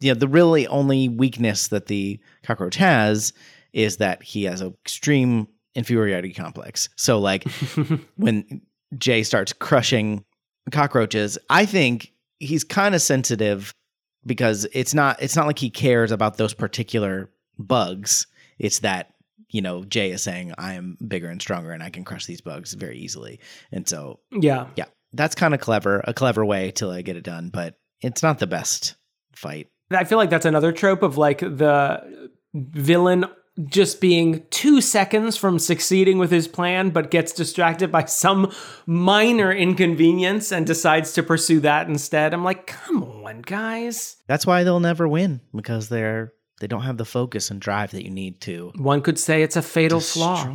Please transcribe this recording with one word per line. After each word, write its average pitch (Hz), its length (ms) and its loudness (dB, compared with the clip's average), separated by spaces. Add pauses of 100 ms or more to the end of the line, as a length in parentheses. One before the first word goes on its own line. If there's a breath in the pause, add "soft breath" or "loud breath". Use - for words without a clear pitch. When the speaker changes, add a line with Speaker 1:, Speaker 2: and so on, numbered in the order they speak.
Speaker 1:
you 135 120 4
know, 117 60 0
the 135 100 2
really 160 380 6
only 135 420 2
weakness 117 600 0
that 101 180 -4
the 101 320 -4 (240 soft breath)
cockroach 98 340 -4
has 110 560 4 (400 soft breath)
is 107 260 0
that 95 240 -2
he 101 220 -6
has 92 160 -4
an 92 140 -8 (100)
extreme 123 640 0 (280)
inferiority 104 580 -2
complex. - 640 -10
So, 117 240 2
like, 95 280 0
Speaker 2:
<laughs> - 680 -4
Speaker 1:
when 110 440 -2 (380)
Jay 117 240 2
starts 101 300 -2
crushing 107 720 0 (460)
cockroaches, 110 680 0 (100)
I 185 180 4
think 139 460 0 (280)
he's 151 240 -2
kinda 202 340 0
sensitive 107 720 0 (540)
because 110 460 0
it's 131 220 -2
not, 139 280 2
it's 139 140 -2
not 151 100 2
like 147 120 -2
he 123 120 -4
cares 117 400 2
about 107 280 0
those 107 160 0
particular 101 760 -4 (280)
bugs. 101 680 -2 (320 soft breath)
It's - 220 -2
that, 95 320 -4 (380)
you 107 120 -4
know, 90 220 -8
Jay 98 260 -2
is 95 120 -8
saying, 90 360 -8
"I 92 160 -10
am 90 220 -12 (100)
bigger 87 220 -8
and 87 120 -10
stronger 85 320 -8
and 80 100 -14
I 85 80 -14
can 90 140 -14
crush - 220 -14
these 85 140 -14
bugs 80 340 -14
very 64 240 -12
easily." 58 420 -14 (300 loud breath)
And 92 180 -10
so, 73 320 -8 (120)
Speaker 2:
Yeah. 143 340 2 (100)
Speaker 1:
yeah, - 100 -8 (260)
that's 147 220 -2
kinda 156 240 2
clever, 101 480 0
a - 80 -4
clever 113 300 0
way 98 280 -2
to, 107 140 -6
like, 90 180 -8
get 92 120 -8
it 85 80 -16
done, 85 260 -12
but 85 280 -10 (220)
it's 123 220 -6
not 156 160 2
the 98 80 -4
best - 480 -4 (420)
fight. 76 320 -12 (220)
Speaker 2:
I 180 140 2
feel 220 140 2
like 185 120 4
that's 165 160 2
another 156 260 4
trope 190 300 2
of, 143 160 2
like, 147 220 2
the 143 880 0 (240)
villain 170 720 2 (400)
just 190 340 2
being 165 500 4
two 277 300 4
seconds 214 560 0
from 180 240 2
succeeding 190 580 4
with 180 140 2
his 165 160 4
plan, 180 420 0
but 160 220 0
gets 165 200 2
distracted 165 600 0
by 180 120 4
some 196 460 2 (360 loud breath)
minor 196 680 4
inconvenience 180 960 4
and 165 160 0
decides 160 460 2
to 170 100 0
pursue 160 380 2
that 151 260 2
instead. 156 480 0
I'm 175 80 -2
like, 185 240 -4
"Come 240 380 -4
on, 110 380 -14
guys." 226 760 -8 (100)
Speaker 1:
That's 147 180 0
why 180 200 4
they'll 175 160 2
never 170 260 0
win, 156 340 0 (140)
because 110 340 -6
they're, 113 440 -4 (280)
they 104 60 -8
don't 110 160 -6
have 127 140 -6
the 113 80 -6
focus 123 460 -4
and 98 100 -10
drive 101 320 -4
that 95 120 -10
you 92 60 -12
need 95 300 -10
to 87 360 -12
Speaker 2:
One 139 260 0
could 156 180 0
say 156 220 2
it's 156 140 0
a 160 60 0
fatal 165 380 2
Speaker 1:
destroy 165 220 -4
Speaker 2:
flaw. 170 220 0 (100)